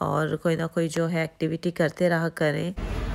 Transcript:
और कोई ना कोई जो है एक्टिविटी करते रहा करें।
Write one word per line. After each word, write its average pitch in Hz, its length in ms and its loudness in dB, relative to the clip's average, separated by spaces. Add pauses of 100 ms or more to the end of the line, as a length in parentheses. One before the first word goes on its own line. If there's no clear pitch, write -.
और 151 340 0
कोई 165 200 0
ना 165 120 -2
कोई 170 200 0
जो 165 180 0
है 165 180 0
एक्टिविटी 160 460 -2
करते 170 380 2
रहा 170 200 2 (100)
करें। 160 360 0 (400)